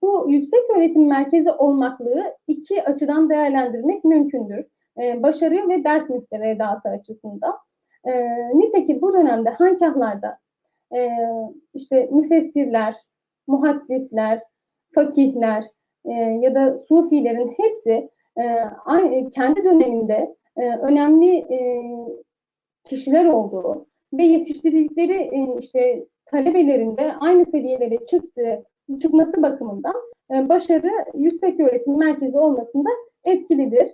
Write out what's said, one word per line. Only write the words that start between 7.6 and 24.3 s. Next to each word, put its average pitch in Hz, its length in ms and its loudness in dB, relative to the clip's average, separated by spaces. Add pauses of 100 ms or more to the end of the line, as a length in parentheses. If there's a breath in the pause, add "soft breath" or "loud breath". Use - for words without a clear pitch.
E, 254 60 -4 (420)
nitekim 349 480 2
bu 370 120 0
dönemde 240 360 2
hankahlarda, 254 880 0 (580)
e, 247 140 -2 (640)
işte 262 380 0
müfessirler, 277 840 0 (520)
muhaddisler, 262 960 -2 (520)
fakihler, 254 680 0 (420)
e, 233 80 -8
ya 233 420 0
da 269 220 2
sufilerin 247 800 2
hepsi, 381 520 -2 (280)
e, 233 60 -4 (420)
ay-, 262 440 0
kendi 269 340 -2
döneminde, 240 720 2 (220)
e, 247 120 -2
önemli, 294 680 4
e, 247 440 -4 (1000)
kişiler 277 420 0
olduğu 208 600 -2 (280)
ve 277 100 0
yetiştirdikleri, 320 920 2